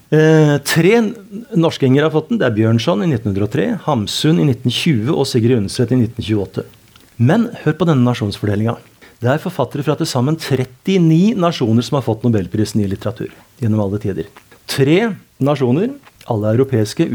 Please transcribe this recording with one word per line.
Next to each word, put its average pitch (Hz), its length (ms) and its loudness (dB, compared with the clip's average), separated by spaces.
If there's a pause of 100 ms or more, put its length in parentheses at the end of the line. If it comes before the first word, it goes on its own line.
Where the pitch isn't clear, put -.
(120)
Eh, 156 540 6
tre 175 300 2 (580)
norske 165 320 0
engere 139 220 4
har 147 60 -2
fått 156 180 -2
den. 233 80 -2
Det 131 80 2
er 113 80 0
Bjørnson 117 480 2
i 175 80 0
nitten 110 180 -2
hundre 98 160 0
og 104 80 -4
tre, 175 140 0 (180)
Hamsun 151 560 0
i 156 60 2
nitten 123 260 -2
tjue 131 400 0
og 135 160 0
Sigrid 117 300 2
Undset 113 340 -2
i 127 60 2
nitten 101 260 -4
tjueåtte. 101 400 -4 (540)
Men 180 300 2 (140)
hør 151 140 -2
på 185 80 0
denne 131 220 2
nasjonsfordelingen. 107 720 -2 (400)
Det 117 80 -2
er 147 160 0
forfattere 147 400 -4
fra 143 160 -2
til 160 80 -2
sammen 139 320 0
trettini 165 960 2
nasjoner 139 480 0
som 147 140 -2
har 127 80 -2
fått 110 180 -2
Nobelprisen 107 560 -2
i 104 80 -2
litteratur 101 460 -8 (260)
gjennom 107 240 0
alle 101 160 -2
tider. 92 300 -6 (400)
Tre 170 420 2 (320)
nasjoner, 143 480 0 (400)
alle 107 240 0
europeiske, 123 480 0 (120)